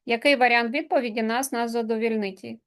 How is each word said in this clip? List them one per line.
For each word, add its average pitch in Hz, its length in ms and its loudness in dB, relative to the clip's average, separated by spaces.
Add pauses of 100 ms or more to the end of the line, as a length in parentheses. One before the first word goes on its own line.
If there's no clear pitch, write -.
Який 247 300 2
варіант 240 340 4
відповіді 247 520 -2
нас, 233 300 -2
нас 233 180 -2
задовільнить? 226 960 -4